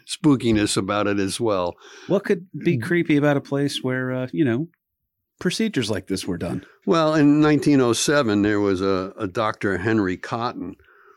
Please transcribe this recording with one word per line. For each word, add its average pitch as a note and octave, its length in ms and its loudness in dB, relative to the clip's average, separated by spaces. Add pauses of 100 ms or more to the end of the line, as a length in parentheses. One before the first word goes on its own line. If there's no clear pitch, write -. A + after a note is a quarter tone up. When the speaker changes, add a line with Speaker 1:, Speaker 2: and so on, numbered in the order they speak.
Speaker 1:
spookiness A2+ 720 2
about G2+ 300 -2
it G2+ 120 0
as G2 220 -4
well. F#2+ 360 -2 (320)
Speaker 2:
What F#3+ 160 0
could G3 280 -2
be D3 260 0
Speaker 1:
Mm. A2 40 -4
Speaker 2:
creepy E3+ 340 0
about C#3+ 200 2
a C#3 40 0
place C#3 420 -4
where, B2+ 300 -4
uh, B2+ 200 -6
you E3 120 2
know, C3 240 -2 (720)
procedures F3+ 500 -2
like F#2+ 180 -4
this F#2+ 180 -6
were F2+ 120 -6
done? F2+ 260 -8 (200)
Speaker 1:
Well, D#3+ 300 2
in D3 260 6
nineteen D3 400 4
oh A#2+ 140 4
seven, A#2 480 2
there G#2 180 2
was G2 200 2
a, F#2+ 380 -2
a A2+ 80 -6
Doctor G#2+ 520 -2
Henry F#2+ 380 0
Cotton A2+ 600 -8 (400)